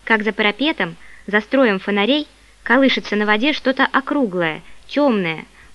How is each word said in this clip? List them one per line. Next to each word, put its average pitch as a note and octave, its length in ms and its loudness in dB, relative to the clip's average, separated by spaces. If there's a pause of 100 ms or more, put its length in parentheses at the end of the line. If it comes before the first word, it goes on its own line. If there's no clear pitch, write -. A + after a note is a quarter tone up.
как A3 200 2
за G#3+ 80 0
парапетом, G#3 640 -2 (320)
за G#3 120 2
строем A3 380 2
фонарей, G#3 480 0 (380)
колышется B3 500 2
на G#3 100 0
воде G#3+ 280 2
что-то C4 340 0
округлое, F3+ 760 -2 (260)
темное, G3+ 560 0 (300)